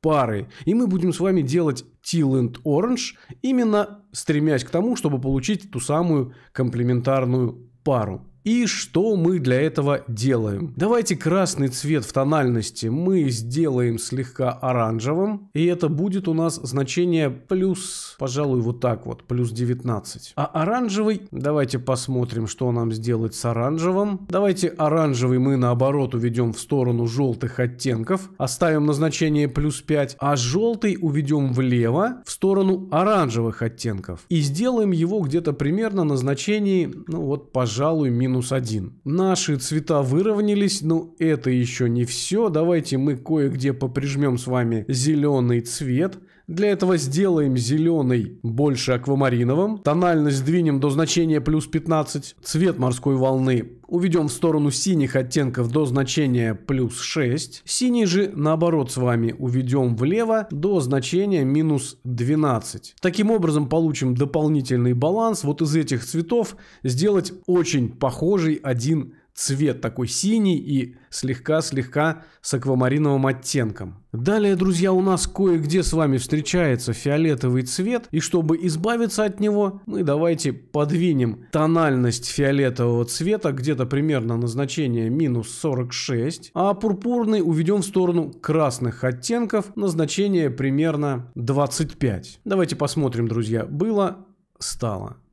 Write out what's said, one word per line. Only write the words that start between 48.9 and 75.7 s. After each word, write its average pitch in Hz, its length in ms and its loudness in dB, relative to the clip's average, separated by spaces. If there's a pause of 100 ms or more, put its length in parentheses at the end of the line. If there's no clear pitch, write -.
аквамариновым. 135 840 2
Тональность 156 600 2
сдвинем 151 420 2
до 143 100 2
значения 160 500 2
плюс 151 260 0
пятнадцать. 156 760 -4
Цвет 165 360 0
морской 127 360 0
волны 131 720 0
уведём 175 420 2
в - 40 -4
сторону 151 380 2
синих 147 440 0
оттенков 127 560 0
до 147 160 2
значения 127 680 0
плюс 127 440 -4
шесть. 143 680 -4
Синий 240 420 0
же, 190 280 2
наоборот, 156 560 2
с - 60 -8
вами 117 420 0
уведём 127 580 0
влево 220 540 0
до 175 300 0
значения 143 640 0
минус 143 580 0
двенадцать. 127 960 -2
Таким 190 300 2
образом 156 380 2
получим 143 480 0
дополнительный 135 800 2
баланс. 196 500 0
Вот 143 180 -2
из 156 140 0
этих 147 280 0
цветов 185 520 -2 (260)
сделать 180 500 0 (140)
очень 165 420 2
похожий 156 680 0
один 131 580 -2 (200)
цвет, 135 460 -2
такой 123 280 -4
синий 202 500 0
и 135 380 -4 (120)
слегка-слегка 147 1160 -2 (180)
с - 100 -6
аквамариновым 135 760 2
оттенком. 113 840 -4
Далее, 196 440 2
друзья, 185 360 2
у 185 80 4
нас 190 260 2
кое-где 175 560 2